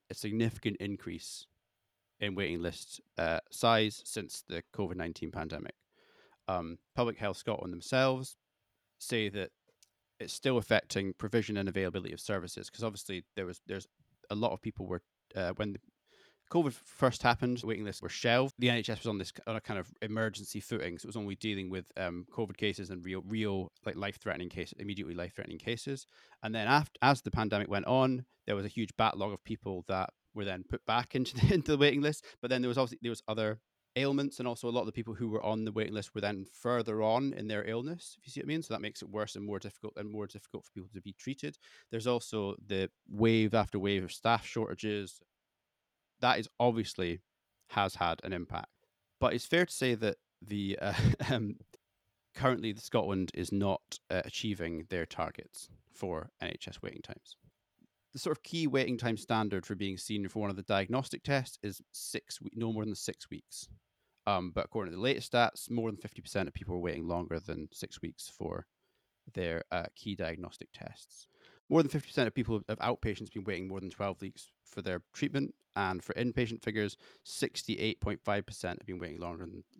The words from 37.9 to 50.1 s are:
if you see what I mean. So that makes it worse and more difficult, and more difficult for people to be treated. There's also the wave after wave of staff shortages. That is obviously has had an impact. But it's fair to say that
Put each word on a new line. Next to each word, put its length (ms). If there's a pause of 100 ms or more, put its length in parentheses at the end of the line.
if 80
you 40
see 100
what 60
I 20
mean. 140
So 120
that 60
makes 220
it 60
worse 260
and 100
more 140
difficult, 380
and 140
more 160
difficult 380
for 80
people 220
to 60
be 140
treated. 440 (320)
There's 160
also 580
the 260 (180)
wave 460
after 240
wave 260
of 80
staff 340
shortages. 760 (1000)
That 180
is 100 (120)
obviously 600 (500)
has 260
had 260
an 100
impact. 360 (500)
But 160
it's 120
fair 200
to 60
say 220
that 220 (240)